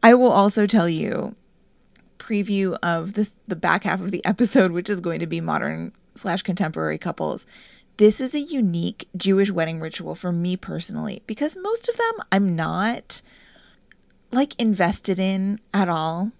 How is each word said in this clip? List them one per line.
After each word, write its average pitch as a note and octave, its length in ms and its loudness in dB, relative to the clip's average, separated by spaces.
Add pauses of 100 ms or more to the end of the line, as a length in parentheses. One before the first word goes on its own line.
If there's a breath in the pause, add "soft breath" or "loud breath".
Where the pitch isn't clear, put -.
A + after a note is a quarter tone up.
I A#3 120 10
will B3 180 6
also G#3 340 4
tell G3 220 4
you, - 480 -4 (800)
preview G3 640 -2
of E3+ 300 -2
this, G#3 240 -2 (100)
the F#3+ 100 -4
back E3 280 0
half F#3 160 0
of F#3 100 -6
the - 140 -6
episode, F#3+ 480 4
which F3 160 -4
is G3 120 -2
going E3 200 -4
to E3+ 60 -4
be E3 140 -6
modern D#3+ 520 -4 (220)
slash F#3 280 -4
contemporary D#3 560 -4
couples. - 480 -6 (520 loud breath)
This G#3+ 200 6
is B3+ 160 -2
a D4 60 -2
unique G3+ 720 -2
Jewish G3 360 2
wedding E3 280 -4
ritual D#3+ 360 -10
for F3 180 -4
me F3 240 -2
personally, D#3 680 -8
because C#4+ 280 -4
most G4+ 320 -4
of A4+ 120 -4
them A4+ 160 0 (180)
I'm F#3+ 240 2
not, E3+ 640 -4 (1120 soft breath)
like, C#4 260 0
invested G3 600 2
in F#3+ 420 -2 (140)
at F#3+ 160 2
all. E3 500 -2